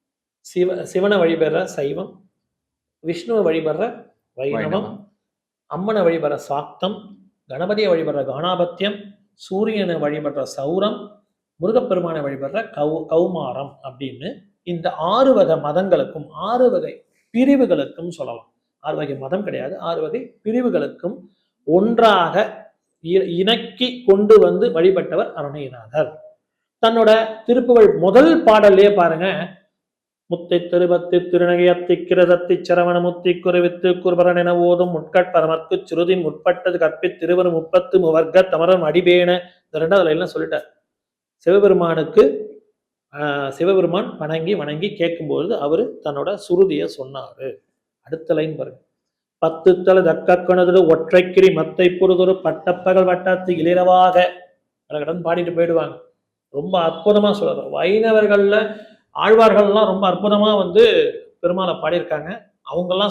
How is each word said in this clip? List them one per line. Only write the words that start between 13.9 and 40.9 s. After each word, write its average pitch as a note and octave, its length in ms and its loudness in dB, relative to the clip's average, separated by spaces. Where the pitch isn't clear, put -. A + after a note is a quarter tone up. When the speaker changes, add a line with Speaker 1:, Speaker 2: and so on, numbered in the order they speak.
Speaker 1:
இந்த F3 280 -8
ஆறு A#3 440 2
வகை E3+ 220 2
மதங்களுக்கும், D3+ 720 -2
ஆறு A3+ 420 0
வகை D#3 340 -6
பிரிவுகளுக்கும் G#3 800 0
சொல்லலாம். B2 440 -14
ஆறு D#3 180 -8
வகை C#3+ 200 -8
மதம் C#3 280 -8
கிடையாது, C3+ 340 -10
ஆறு E3+ 220 -6
வகை D#3+ 440 -10
பிரிவுகளுக்கும் G#3 720 -4
ஒன்றாக F#3+ 720 2
இ-, F#3 260 0
இணக்கி A3+ 760 -4
கொண்டு G#3 340 6
வந்து F#3 300 2
வழிபட்டவர் F3+ 640 0
அருணகிரிநாதர். C#3 800 -8
தன்னோட A3 400 4
திருப்புகழ் A#3+ 520 4
முதல் B3+ 460 4
பாடல்லையே G#3 500 6
பாருங்க, E3+ 640 -2
"முத்தை F3 400 -4
திருபத்தி F3 500 0
திருநகை F3 520 2
அத்தி F3 260 0
கிரதத்தி F3 640 2
சரவண F3 400 0
முத்தி F3 380 -2
குருவித்து F3+ 600 0
குருபரன் F3+ 380 2
என F3 220 0
ஓதும் F3 380 2
முட்கட் F3+ 360 -2
பரமர்க்கு D#3+ 520 0
சுருதி F3 320 0
முற்பட்டது F3 640 -2
கற்பித் E3 440 -2
திருவரும் F3+ 300 0
முப்பத்து F3+ 460 0
மூவர்க்க E3 500 2
தமரன் E3+ 340 2
அடிபேன." F3 580 2
இந்த - 160 -10
ரெண்டாவது E3 300 2
லைன்ல E3 260 -2
சொல்லிட்டார். D#3+ 320 -6